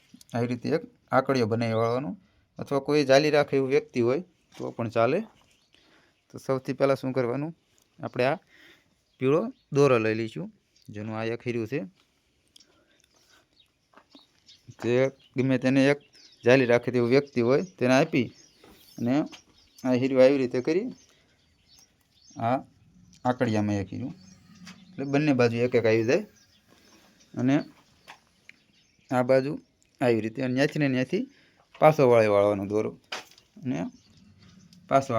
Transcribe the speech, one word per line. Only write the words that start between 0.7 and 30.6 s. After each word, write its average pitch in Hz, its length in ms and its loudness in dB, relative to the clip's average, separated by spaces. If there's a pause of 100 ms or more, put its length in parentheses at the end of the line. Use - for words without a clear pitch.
એક 165 60 -4 (340)
આકડીઓ 131 340 0
બનાવી 113 300 -2
વાળવાનો, 120 300 -2 (500)
અથવા 135 260 -4
કોઈ 147 240 2
જાલી 143 260 6
રાખે 147 220 0
એવું 131 160 -2
વ્યક્તિ 147 320 -2
હોય 135 160 0 (340)
તો 127 60 -14 (140)
પણ 117 200 -6
ચાલે. 120 220 0 (1120)
તો - 60 -20 (120)
સૌથી 131 320 -4
પહેલાં 135 220 0
શું 131 160 -8
કરવાનું? 131 360 -6 (460)
આપણે 123 340 -6
આ 196 60 -8 (800)
પીળો 139 220 0 (360)
દોરો 135 280 4
લઈ 110 160 0
લઈશું, 151 260 -10 (480)
જેનું 107 260 -10
આ 113 140 -6
એક 120 120 -12
હીરું 117 240 -4
છે. 143 100 -6 (3000)
તે 113 120 -2 (440)
ગમે 131 260 0
તેને 131 180 2 (120)
એક 143 60 -2 (460)
જાલી 123 280 4
રાખે 120 220 0
તેવું 120 200 0
વ્યક્તિ 143 340 0
હોય 147 140 2 (160)
તેને 127 200 0
આપી 156 300 0 (680)
અને 120 160 -2 (720)
આ 127 140 0
હીરું 131 220 2
આવી 139 200 6
રીતે 127 240 -2
કરી 185 200 -2 (1600)
આ 123 100 0 (720)
આકડિયામાં 107 540 -2
એક 92 100 -10
હીરું, 113 220 -10 (760)
એટલે 135 220 -10
બંને 147 280 2
બાજુ 117 160 2 (100)
એક 123 120 -2
એક 110 120 0
આવી 113 200 2
જાય. 190 140 0 (1120)
અને 127 160 0 (1600)
આ 127 120 2
બાજુ 135 240 2 (520)
આવી 117 200 2
રીતે, 113 200 -8
અને 127 100 -2
ત્યાંથી 139 280 -2